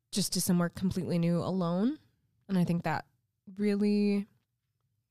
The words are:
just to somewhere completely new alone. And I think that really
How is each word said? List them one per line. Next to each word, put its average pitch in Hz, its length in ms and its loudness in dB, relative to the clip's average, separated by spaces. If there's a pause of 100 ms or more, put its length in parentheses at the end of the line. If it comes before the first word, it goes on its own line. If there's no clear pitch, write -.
(120)
just - 220 -2
to 180 60 -2
somewhere 175 300 2
completely 180 480 -2
new 170 200 2
alone. 185 600 0 (500)
And 196 100 0
I 175 60 4
think 170 200 -2
that 156 200 -2 (520)
really 208 720 2 (840)